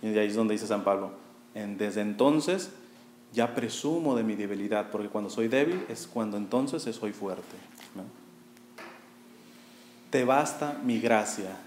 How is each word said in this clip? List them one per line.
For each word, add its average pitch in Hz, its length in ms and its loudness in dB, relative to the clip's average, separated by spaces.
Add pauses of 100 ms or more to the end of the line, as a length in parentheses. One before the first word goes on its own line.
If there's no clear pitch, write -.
Y 110 80 -2
de 107 100 4
ahí 104 80 4
es 104 80 -2
donde 110 180 2
dice 101 140 -4
San 104 160 0
Pablo, 98 260 2 (440)
en, 104 220 -6
"Desde 104 240 -2
entonces 147 720 2 (600)
ya 117 240 0
presumo 143 600 0
de 113 80 2
mi 110 120 0
debilidad, 101 540 -2
porque 104 180 -2
cuando 104 220 -2
soy 117 180 0
débil 151 400 2
es - 240 -10
cuando 107 240 -2
entonces 127 460 -2 (120)
soy 107 180 -4
fuerte", 92 440 -8 (400)
¿no? 95 60 -10 (2000)
"Te 127 140 4
basta 147 600 2
mi 117 160 4
gracia 107 500 2 (160)